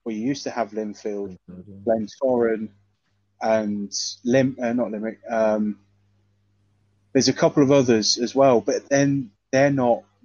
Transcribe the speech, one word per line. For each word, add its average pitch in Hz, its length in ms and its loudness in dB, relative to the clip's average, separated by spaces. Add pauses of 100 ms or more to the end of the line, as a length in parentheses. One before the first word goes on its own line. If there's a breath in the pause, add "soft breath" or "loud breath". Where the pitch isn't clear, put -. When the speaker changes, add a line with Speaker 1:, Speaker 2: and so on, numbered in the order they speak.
Speaker 1:
well, 113 120 -8
you 110 100 -4
used 139 180 -4
to 127 80 -10
have 113 200 -4
Linfield, 101 680 -8 (120)
Speaker 2:
Linfield, 90 180 -18
yeah. 101 260 -2 (300)
Speaker 1:
Glentoran, 113 460 0 (720)
and 104 500 -2 (320)
Lim-, 131 380 0
uh, 117 120 -2
not 120 180 -2
Limerick. 107 280 -8 (100)
Um, 107 500 0 (1300)
there's 131 140 2
a 131 60 2
couple 160 300 2
of 135 80 4
others 120 460 4
as 120 160 -4
well, 131 280 4
but 127 280 -4
then 139 420 0 (200)
they're 139 200 4
not. 123 320 0 (220)